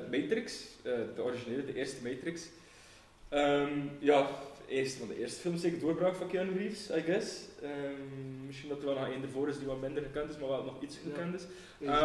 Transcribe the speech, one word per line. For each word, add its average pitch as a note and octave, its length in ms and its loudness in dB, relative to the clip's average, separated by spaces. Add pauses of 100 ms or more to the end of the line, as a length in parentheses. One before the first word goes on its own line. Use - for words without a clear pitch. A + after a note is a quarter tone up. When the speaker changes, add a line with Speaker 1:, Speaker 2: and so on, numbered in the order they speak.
(100)
Speaker 1:
Matrix, - 560 0 (160)
eh, B2+ 100 -2 (220)
de A#2 80 -2
originele, A#2+ 420 -2
de C3 100 -4
eerste - 280 -2
Matrix. D3+ 460 -6 (800)
Ehm, C#3+ 420 4 (280)
ja, C#3+ 280 8 (420)
eerst C3+ 280 0
van A#2+ 120 -8
de - 100 -6
eerste A#2 220 -4
films E3+ 200 0
die F3 120 4
ik - 80 -2
doorbraak E3 340 4
van F3 140 -4
Keanu F#3+ 280 0
Reeves, G#3 340 -2
I D#3+ 100 2
guess. F#3 400 0 (220)
Ehm, C#3 840 -6
misschien C#3 220 -10
dat C#3+ 100 -2
er D3 60 -6
wel C#3 100 2
nog C3 140 0
één C3 140 -4
ervoor C3+ 260 0
is C3+ 100 -2
die C3+ 80 -4
wat C3 140 -2
minder C#3+ 220 -2
gekend D3 280 -2
is, C#3+ 80 -8
maar C3+ 100 -2
wel C3 160 0
nog C3 180 -8
iets C#3+ 220 -8
Speaker 2:
Ja. E3 100 -4
Speaker 1:
gekend F3 200 -2
is. - 80 -6 (360)
Speaker 2:
Ja, D3 260 4